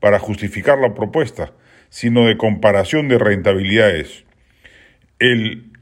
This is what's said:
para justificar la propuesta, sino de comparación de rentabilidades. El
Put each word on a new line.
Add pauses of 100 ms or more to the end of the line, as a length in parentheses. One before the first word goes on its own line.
para
justificar
la
propuesta, (340)
sino
de
comparación
de
rentabilidades. (920)
El